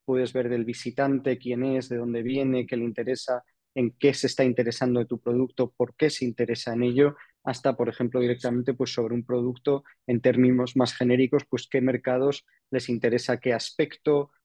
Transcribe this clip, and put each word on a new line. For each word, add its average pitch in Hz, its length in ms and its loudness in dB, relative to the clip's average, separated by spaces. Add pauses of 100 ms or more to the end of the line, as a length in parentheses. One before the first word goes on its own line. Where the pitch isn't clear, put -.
puedes 127 280 0
ver 123 160 -2
del 117 160 -2
visitante 135 720 -2
quién 123 280 -4
es, 131 260 -2
de 123 60 -4
dónde 117 260 -4
viene, 131 440 -2
qué 127 100 -6
le 117 80 -4
interesa, 120 580 -4 (320)
en 120 240 0
qué 139 160 4
se - 140 -2
está - 160 0
interesando 123 540 0
de 117 80 0
tu 117 140 -6
producto, 123 560 -2
por 123 180 -2
qué 151 160 0
se - 140 -6
interesa 117 480 -4
en 120 120 -2
ello, 139 320 4 (260)
hasta, 131 340 -2
por 117 120 0
ejemplo, 123 320 -2
directamente, 123 540 0
pues, 120 180 -2
sobre 117 220 -2
un 117 100 -2
producto 123 580 0 (240)
en 120 140 2
términos 127 560 4
más 123 180 2
genéricos, 127 540 2
pues, - 220 -4
qué 135 100 0
mercados 131 640 0 (260)
les 127 180 -4
interesa, 120 500 0
qué 123 160 0
aspecto, 147 760 -2 (140)